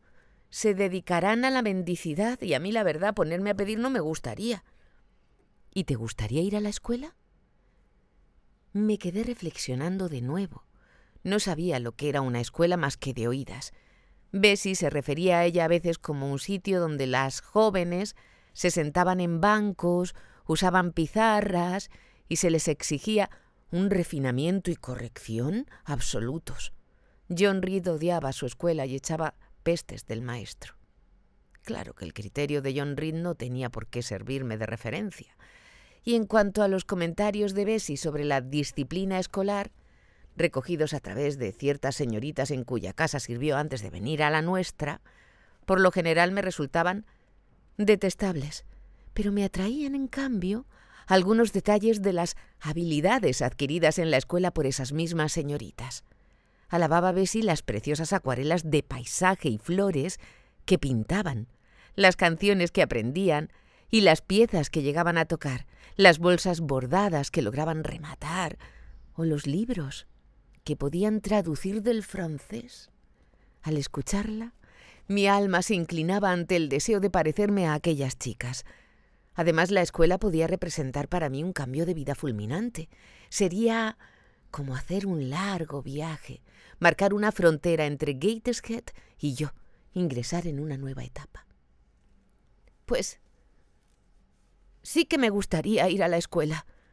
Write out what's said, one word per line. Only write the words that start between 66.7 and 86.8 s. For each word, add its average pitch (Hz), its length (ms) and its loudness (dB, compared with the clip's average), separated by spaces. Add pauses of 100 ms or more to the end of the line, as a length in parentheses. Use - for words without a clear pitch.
que 170 100 0
lograban 156 420 -2
rematar, 160 760 -6 (560)
o 165 120 -2
los 151 200 0
libros 170 640 -4 (560)
que 147 140 -6
podían 196 440 0
traducir 196 600 -2
del 220 220 0
francés. 190 880 -10 (720)
Al 156 140 -2
escucharla, 214 760 -4 (540)
mi 196 200 4
alma 196 360 4
se - 100 0
inclinaba 175 580 0
ante 175 240 0
el 160 140 2
deseo 170 300 2
de 196 100 2
parecerme 185 580 2
a 151 60 2
aquellas 147 440 0
chicas. 120 460 -8 (720)
Además, 170 380 4
la 196 100 4
escuela 175 380 4
podía 165 280 2
representar 160 640 -4
para 165 200 0
mí 135 140 -4
un 185 80 -4
cambio 139 340 -4
de 175 100 -2
vida 143 200 -4
fulminante. 151 720 -6 (400)
Sería 220 680 0 (540)
como 139 240 -6
hacer 190 320 -4
un 151 220 -2
largo 165 520 -4
viaje, 147 640 -10 (360)
marcar 196 340 4